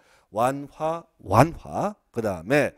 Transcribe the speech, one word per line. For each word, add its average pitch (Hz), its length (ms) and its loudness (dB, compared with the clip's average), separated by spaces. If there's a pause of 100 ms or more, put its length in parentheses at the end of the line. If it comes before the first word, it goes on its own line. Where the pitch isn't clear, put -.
(300)
완화, 143 720 -4 (140)
완화. 110 800 0 (160)
그다음에 110 640 0